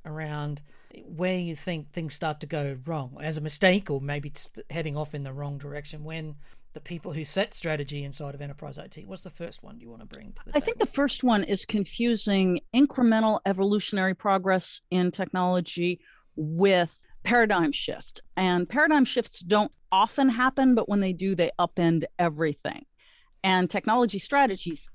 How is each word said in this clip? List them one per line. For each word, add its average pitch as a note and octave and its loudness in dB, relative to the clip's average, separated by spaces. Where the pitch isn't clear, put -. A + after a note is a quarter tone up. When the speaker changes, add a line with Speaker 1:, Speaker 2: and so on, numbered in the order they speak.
Speaker 1:
around D3+ -6
where F3+ -2
you E3+ -4
think D#3+ -8
things D#3+ -6
start D#3 -6
to C#3+ -12
go C#3+ -4
wrong C#3+ -6
as D#3 -4
a D3+ -6
mistake F#3 2
or C#3 -2
maybe C#3+ -6
it's - -10
heading D3+ -4
off D3+ -6
in C#3+ -8
the C3+ -10
wrong C#3+ -8
direction D3 -12
when D#3 -8
the - -14
people E3 -10
who D#3 -6
set - -2
strategy D3 -4
inside C#3+ -10
of C#3+ -12
enterprise C#3+ -12
I - -14
T. - -18
What's F#3+ -14
the F#3 -14
first - -12
one A#3 -16
you - -20
wanna A3+ -18
bring - -16
to - -12
the - -8
Speaker 2:
I D4 4
think - -2
Speaker 1:
table? - 2
Speaker 2:
the - -2
first - 0
one A3 6
is - -2
confusing G3+ 2
incremental A3+ 4
evolutionary G3 2
progress F#3+ 0
in F3+ 4
technology F3+ 0
with E3+ 2
paradigm G#3 4
shift. - -8
And F3+ 2
paradigm D4 4
shifts - -2
don't G#3 2
often A3+ 4
happen, B3+ 4
but A3 2
when G3+ 2
they F#3+ 0
do, F#3+ -2
they E3+ 2
upend E3 2
everything. D#3 -2
And F#3 4
technology G#3+ 2
strategies, B3 0